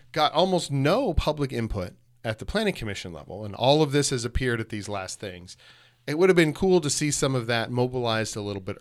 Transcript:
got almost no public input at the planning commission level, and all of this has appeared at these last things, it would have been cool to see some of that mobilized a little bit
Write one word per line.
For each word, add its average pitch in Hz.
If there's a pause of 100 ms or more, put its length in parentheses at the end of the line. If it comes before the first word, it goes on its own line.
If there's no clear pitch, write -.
(120)
got 156
almost 175
no 160
public 147
input 110 (320)
at 110
the -
planning 208
commission 98
level, 87
and 101
all 139
of 147
this 143
has 120
appeared 120
at 107
these 104
last 98
things, 90 (500)
it 151
would 185
have 180
been 160
cool 185
to 147
see 151
some 135
of 120
that 117
mobilized 120
a 107
little 101
bit 95